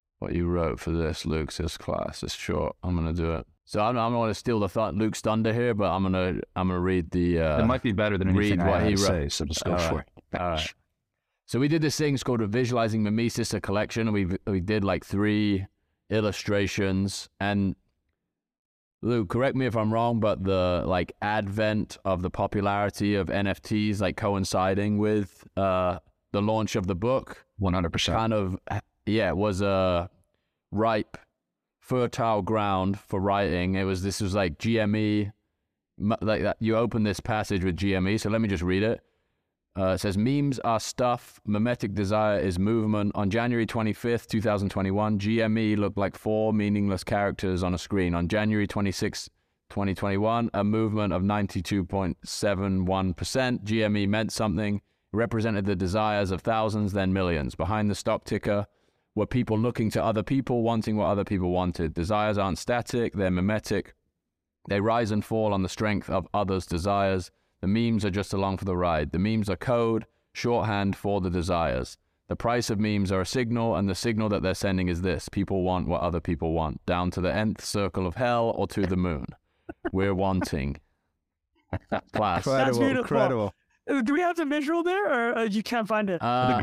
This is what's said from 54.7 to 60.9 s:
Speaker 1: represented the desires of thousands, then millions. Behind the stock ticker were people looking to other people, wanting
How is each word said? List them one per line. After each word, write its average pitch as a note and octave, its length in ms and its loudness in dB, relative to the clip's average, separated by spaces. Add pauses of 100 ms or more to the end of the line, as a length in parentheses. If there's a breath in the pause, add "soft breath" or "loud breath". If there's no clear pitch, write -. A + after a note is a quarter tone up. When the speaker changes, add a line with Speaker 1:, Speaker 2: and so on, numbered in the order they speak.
Speaker 1:
represented G#2+ 520 0
the G2+ 120 0
desires G2+ 540 0
of F2 100 -2
thousands, G#2+ 500 0
then F#2+ 220 0
millions. E2+ 420 0
Behind G#2 340 0
the G2+ 60 -2
stock - 300 -2
ticker G#2 400 -2 (500)
were G#2 120 0
people A2+ 300 0
looking A#2 340 0
to G2 120 0
other G#2+ 200 0
people, C3 400 0
wanting A2+ 340 0